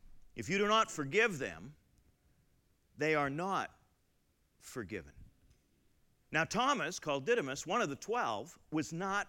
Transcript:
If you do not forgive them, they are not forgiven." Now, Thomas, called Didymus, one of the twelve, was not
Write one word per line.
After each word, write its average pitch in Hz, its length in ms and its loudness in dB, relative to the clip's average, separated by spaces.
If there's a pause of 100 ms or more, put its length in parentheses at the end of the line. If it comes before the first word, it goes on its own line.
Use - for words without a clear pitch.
(380)
If 117 120 -6
you 185 80 0
do 202 120 4
not 220 200 6
forgive 160 520 2
them, 101 340 -6 (1200)
they 156 200 2
are 143 140 2
not 165 420 -2 (880)
forgiven." 92 520 -8 (1160)
Now, 156 140 2
Thomas, 202 560 0
called 139 240 -2
Didymus, 151 420 0
one 202 140 2
of 196 80 2
the 139 80 -4
twelve, 160 600 -2 (140)
was 156 220 0
not 196 360 -2